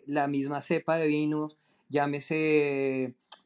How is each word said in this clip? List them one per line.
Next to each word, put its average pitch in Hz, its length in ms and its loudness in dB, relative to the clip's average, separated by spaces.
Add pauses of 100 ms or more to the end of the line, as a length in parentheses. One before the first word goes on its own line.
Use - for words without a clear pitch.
la 143 220 0
misma 143 340 -2
cepa 165 360 0
de 160 100 2
vino, 151 420 0 (400)
llámese 143 1300 0 (300)